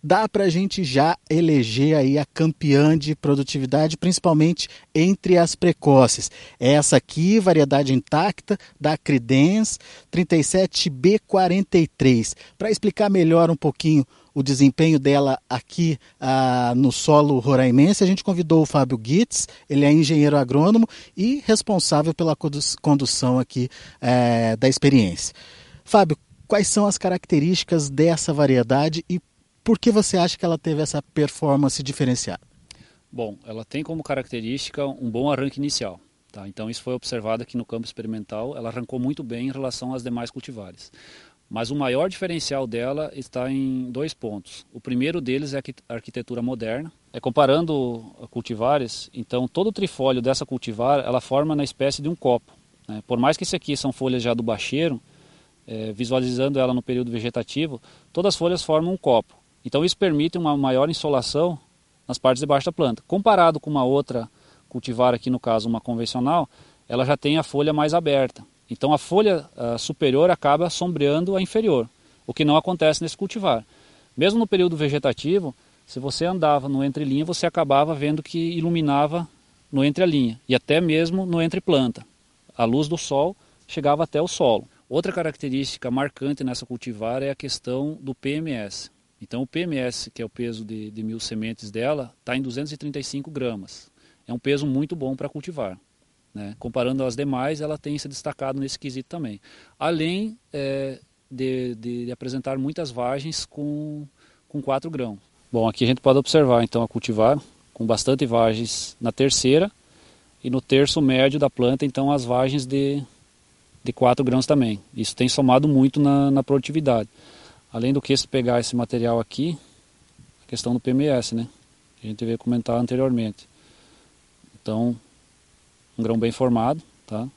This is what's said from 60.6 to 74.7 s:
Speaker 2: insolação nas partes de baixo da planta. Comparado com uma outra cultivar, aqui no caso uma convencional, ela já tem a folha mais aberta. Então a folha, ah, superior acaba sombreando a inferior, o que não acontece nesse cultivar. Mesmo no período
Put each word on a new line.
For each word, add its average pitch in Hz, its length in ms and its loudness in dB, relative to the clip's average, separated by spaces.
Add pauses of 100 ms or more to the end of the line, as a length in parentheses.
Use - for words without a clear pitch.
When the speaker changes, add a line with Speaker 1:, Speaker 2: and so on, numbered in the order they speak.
Speaker 2:
insolação 151 720 -2 (480)
nas 123 100 -8
partes 131 220 2
de 143 80 -4
baixo 139 200 2
da 175 60 -4
planta. 131 360 -2
Comparado 180 500 4
com - 100 -10
uma 143 140 0
outra 127 480 0 (380)
cultivar, 123 460 0
aqui 117 140 -6
no 123 120 -2
caso 113 280 -2
uma 117 120 -2
convencional, 123 680 -2 (400)
ela 123 160 -2
já 139 120 0
tem 147 220 0
a 160 40 -2
folha 147 300 -2
mais 151 200 0
aberta. 143 560 -2 (240)
Então 139 200 0
a 147 60 2
folha, 190 580 0
ah, 117 200 -4
superior 151 540 2
acaba 156 400 2
sombreando 165 640 -2
a 190 80 0
inferior, 180 480 0 (340)
o - 80 -10
que 156 120 0
não 147 120 4
acontece 160 460 2
nesse 160 140 -8
cultivar. 185 500 -2 (500)
Mesmo 196 220 2
no 226 80 2
período 180 300 2